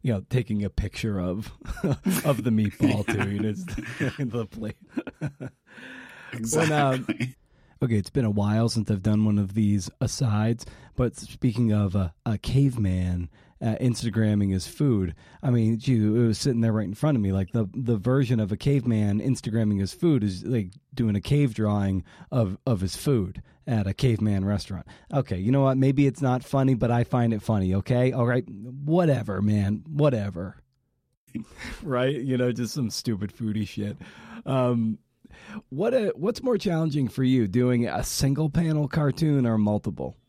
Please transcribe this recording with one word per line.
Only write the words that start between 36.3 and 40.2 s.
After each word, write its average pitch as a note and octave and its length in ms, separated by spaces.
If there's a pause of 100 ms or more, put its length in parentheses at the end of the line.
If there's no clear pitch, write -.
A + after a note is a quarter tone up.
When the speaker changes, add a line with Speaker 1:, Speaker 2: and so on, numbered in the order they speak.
Speaker 1:
more B3 160
challenging D#3+ 500
for C3 160
you, B2+ 240
doing A#2+ 400
a - 160
single C#3+ 460
panel D#3 360
cartoon C#3+ 600
or A2+ 120
multiple? G#2 580 (120)